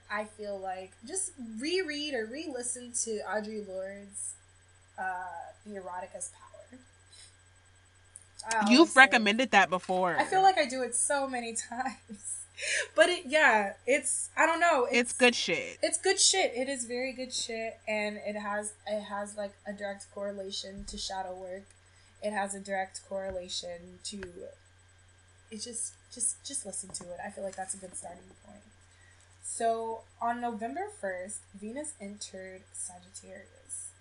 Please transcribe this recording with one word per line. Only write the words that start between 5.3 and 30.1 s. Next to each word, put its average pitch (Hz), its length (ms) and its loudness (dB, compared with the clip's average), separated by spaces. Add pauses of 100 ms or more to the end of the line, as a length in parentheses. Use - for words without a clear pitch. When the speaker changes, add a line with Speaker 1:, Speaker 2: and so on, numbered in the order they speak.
Speaker 1:
The 208 100 -10
Erotic 185 400 -8
as - 140 -8
Power. - 500 -20 (1700)
I 226 100 2
always 214 120 6
Speaker 2:
You've 302 180 10
Speaker 1:
say 262 120 8
Speaker 2:
recommended 233 500 6
that 190 180 8
before. 185 480 2
Speaker 1:
I 269 60 4
feel 381 180 4
like 381 160 8
I 302 80 4
do 254 180 -2
it 233 120 -4
so 277 320 2
many 240 260 -4 (100)
<laughs> - 60 -12
times. 233 680 -8 (580)
But 330 140 8
it, 349 160 0
yeah, 247 480 6 (140)
it's, - 500 0
I 302 80 6
don't 330 140 4
know, 320 260 6
Speaker 2:
It's 240 260 2
Speaker 1:
it's - 20 -6
Speaker 2:
good 247 220 6
shit. 117 460 -2
Speaker 1:
It's 320 160 0
good 381 220 2
shit. 370 360 4
It 262 140 -2
is 247 160 -4
very 247 260 -4
good 247 220 -8
shit, 226 540 -6
and 214 300 -2
it 208 200 -6
has, 208 360 -4 (120)
it 208 160 -4
has, 208 340 -6
like, 202 180 -6 (140)
a 208 60 -6
direct 202 400 -8
correlation 202 720 -8
to 208 120 -10
shadow 190 360 -6
work. 185 300 -10 (580)
It 208 120 -2
has 196 200 0
a 196 60 -8
direct 190 500 -4
correlation 180 960 -6
to, 208 120 -8 (1300)
it 220 120 -10
just, 233 320 -8 (200)
just, - 320 -4
just - 220 -8
listen 190 220 -10
to 185 160 -10
it. 175 200 -12
I 208 60 -8
feel 190 120 -10
like 190 120 -6
that's 190 180 -8
a 196 40 -14
good 185 180 -14
starting 180 240 -12 (260)
point. 208 160 -20 (800)
So, 226 580 -2 (200)